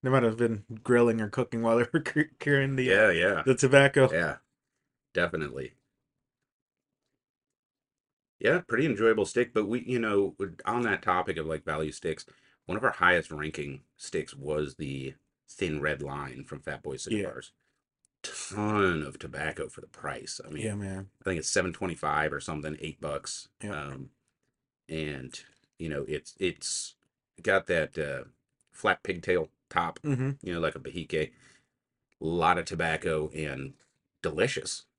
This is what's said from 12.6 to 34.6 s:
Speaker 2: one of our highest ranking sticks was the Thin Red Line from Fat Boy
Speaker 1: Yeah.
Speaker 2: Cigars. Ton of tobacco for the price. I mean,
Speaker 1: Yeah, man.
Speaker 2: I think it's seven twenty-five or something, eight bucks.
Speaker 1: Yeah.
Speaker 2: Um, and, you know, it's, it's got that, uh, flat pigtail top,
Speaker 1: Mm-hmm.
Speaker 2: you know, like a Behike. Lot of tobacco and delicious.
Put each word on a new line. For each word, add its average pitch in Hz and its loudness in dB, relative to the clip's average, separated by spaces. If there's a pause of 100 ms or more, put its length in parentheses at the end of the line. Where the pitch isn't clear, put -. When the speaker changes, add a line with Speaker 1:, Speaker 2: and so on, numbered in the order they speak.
Speaker 2:
one 90 -4
of 113 -4
our 120 6
highest 87 4
ranking 73 -8 (160)
sticks - -6
was 73 -4
the 67 -8 (340)
Thin 76 -4
Red 73 -2
Line 69 -10
from 69 -14
Fat 71 -10
Boy 73 -8
Speaker 1:
Yeah. 65 -8
Speaker 2:
Cigars. 69 -6 (680)
Ton 101 0
of 67 -10
tobacco 69 -8
for - -16
the - -18
price. - -10
I - -16
mean, 76 -8
Speaker 1:
Yeah, 104 -2
man. 95 -8 (120)
Speaker 2:
I - -20
think 92 0
it's 78 -4
seven 90 2
twenty-five 76 -2
or 71 -6
something, 76 -6
eight 78 -10
bucks. - -8 (140)
Speaker 1:
Yeah. 104 -8 (100)
Speaker 2:
Um, 69 -12 (800)
and, 76 -8 (400)
you 82 -6
know, 71 -4
it's, 73 -8
it's - -4 (460)
got 95 0
that, 82 0
uh, 69 -4 (480)
flat - 0
pigtail 90 0 (220)
top, 85 -2
Speaker 1:
Mm-hmm. 135 0 (100)
Speaker 2:
you 92 -6
know, 85 -2
like 80 0
a 82 -12
Behike. 78 -4 (880)
Lot 82 2
of 82 -4
tobacco 80 -2
and 69 -8 (480)
delicious. 85 -2 (140)